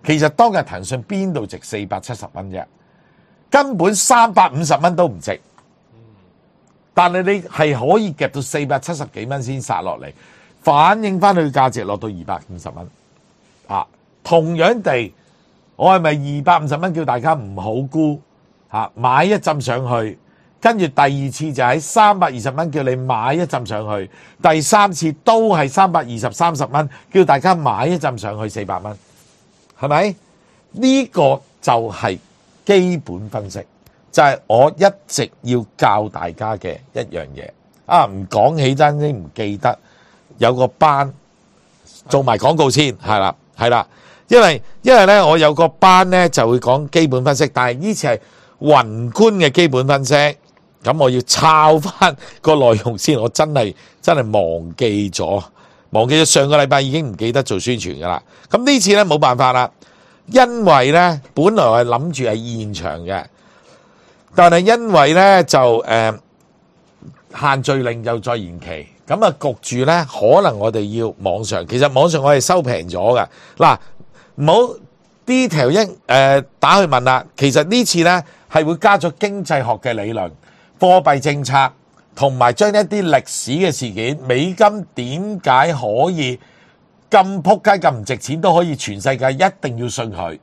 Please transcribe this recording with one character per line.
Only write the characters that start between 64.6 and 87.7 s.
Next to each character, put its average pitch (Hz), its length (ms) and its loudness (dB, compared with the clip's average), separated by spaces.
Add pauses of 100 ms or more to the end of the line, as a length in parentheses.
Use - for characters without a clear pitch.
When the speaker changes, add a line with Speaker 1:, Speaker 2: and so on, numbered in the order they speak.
Speaker 1:
為 151 220 4
呢， 190 300 6
就， 123 400 2
誒， 110 340 0 (1200)
限 139 220 0
聚 143 120 0
令 117 280 -4
又 117 160 -4
再 120 180 -6
延 87 240 -12
期， 78 280 -14 (180)
噉 202 180 0
啊 165 140 0
焗 127 240 -6
住 123 220 -4
呢， 160 260 0
可 143 320 4
能 127 160 0
我 110 140 -2
哋 107 260 -6
要 110 220 -6
網 98 240 -4
上， 95 240 -6
其 120 100 -4
實 143 140 2
網 139 180 4
上 156 100 -2
我 143 140 4
係 135 60 2
收 180 200 0
平 107 280 -6
咗 90 80 -8 (200)
㗎。 110 100 0 (300)
嗱， 151 220 4 (580)
唔 147 100 -2
好 233 280 2 (500)
detail 180 460 0
一， 196 260 0 (120)
誒， 135 360 4 (140)
打 180 220 4
去 180 80 0
問 127 120 0
啦。 127 240 0 (120)
其 139 160 0
實 151 120 2
呢 226 200 0
次 175 160 -2
呢， 175 220 2 (280)
係 156 140 2
會 165 120 -2
加 202 200 4
咗 170 240 -4
經 202 240 -6
濟 151 140 -2
學 120 140 -4
嘅 117 200 -4
理 110 220 -6
論、 90 160 -6 (500)
貨 185 220 6
幣 143 180 2
政 143 240 -4
策， 135 260 0 (440)
同 139 180 0
埋 123 200 2
將 208 180 0
一 208 60 -2
啲 202 260 -2
歷 147 240 0
史 - 260 -10
嘅 175 180 0
事 123 220 -8
件， 117 340 -6
美 143 280 -2
金 208 400 2
點 175 500 -8
解 135 300 2
可 123 360 -2
以 135 280 -4 (720)
咁 190 320 2
仆 190 200 4
街、 214 100 2 (140)